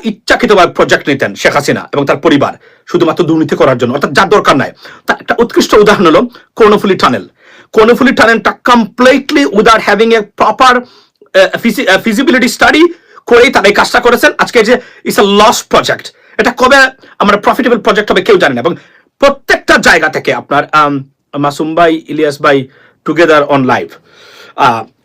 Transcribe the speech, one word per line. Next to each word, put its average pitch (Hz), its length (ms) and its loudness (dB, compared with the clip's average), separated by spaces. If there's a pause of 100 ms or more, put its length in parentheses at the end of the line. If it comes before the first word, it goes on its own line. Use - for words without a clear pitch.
ইচ্ছাকৃতভাবে 196 720 0
প্রজেক্ট 165 360 -2
নিতেন 120 260 -4
শেখ - 180 -2
হাসিনা 139 400 -4
এবং 143 120 -2
তার 147 120 -2
পরিবার 143 360 0 (320)
শুধুমাত্র 165 380 -2
দুর্নীতি 160 320 -2
করার 143 220 2
জন্য, 123 160 -2
অর্থাৎ - 180 -4
যার 190 180 0
দরকার 180 280 2
নাই। - 140 -4 (340)
তার - 160 -4
একটা - 160 -6
উৎকৃষ্ট - 360 0
উদাহরণ 202 320 4
হলো 180 220 2 (280)
কর্ণফুলী 208 400 2
টানেল। 120 340 -4 (440)
কর্ণফুলী 240 420 2
টানেলটা 226 380 0 (120)
completely 254 800 0
without 214 340 0
having 226 360 0
a 220 60 0 (160)
proper, 247 440 2
আহ, - 760 -4
ফিজি-, 226 320 -2
আহ, 190 120 2
ফিজিবিলিটি 247 460 0
স্টাডি 269 360 2 (420)
করেই 240 260 4
তারা 196 160 0
এই 202 60 2
কাজটা 202 260 -2
করেছেন। 240 380 0
আজকে - 260 0
যে 240 160 0 (260)
it's - 140 -2
a 214 60 2
lost 208 520 0
project, 139 300 -4 (300)
এটা 233 200 -2
কবে 254 180 2 (440)
আমরা 202 180 0
প্রফিটেবল 233 420 0
প্রজেক্ট 208 320 -2
হবে 190 100 0
কেউ 190 160 2
জানে 147 180 0
না। 120 60 -4
এবং - 140 -4 (440)
প্রত্যেকটা - 580 0
জায়গা 175 320 0
থেকে 147 240 -4
আপনার, 139 380 -4
আম, 143 320 0 (360)
মাসুম 151 360 -4
ভাই, 165 320 0
ইলিয়াস 147 340 -4
ভাই, 139 260 0 (380)
together 156 440 2
on 139 140 0
live, 113 260 -4 (640)
আহ, 117 300 -2 (180)